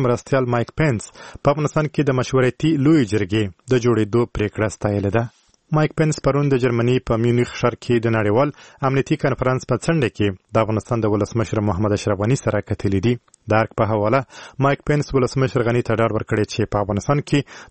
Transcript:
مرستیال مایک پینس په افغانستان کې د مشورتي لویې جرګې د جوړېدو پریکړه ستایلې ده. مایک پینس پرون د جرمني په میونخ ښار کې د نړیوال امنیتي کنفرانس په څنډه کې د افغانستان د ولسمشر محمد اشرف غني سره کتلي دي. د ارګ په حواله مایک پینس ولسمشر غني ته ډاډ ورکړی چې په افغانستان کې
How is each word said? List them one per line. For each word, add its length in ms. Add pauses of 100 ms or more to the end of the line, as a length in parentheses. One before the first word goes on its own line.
مرستیال 480
مایک 160 (100)
پینس 320 (300)
په 100
افغانستان 420
کې 120
د 140
مشورتي 580
لویې 340
جرګې 320 (280)
د 20 (100)
جوړېدو 380 (140)
پریکړه 400
ستایلې 400
ده. 140 (420)
مایک 280
پینس 240
پرون 280
د 100
جرمني 320 (140)
په 160
میونخ 360
ښار 240
کې 200
د 120
نړیوال 340 (380)
امنیتي 360
کنفرانس 460
په 140
څنډه 320
کې 120 (260)
د 100
افغانستان 400
د 100
ولسمشر 540
محمد 300
اشرف 260
غني 160
سره 200 (100)
کتلي 360
دي. 80 (360)
د 100
ارګ 200
په 120
حواله 280 (460)
مایک 220
پینس 280
ولسمشر 520
غني 200
ته 120
ډاډ 160
ورکړی 380
چې 80 (100)
په 120
افغانستان 440
کې 120 (320)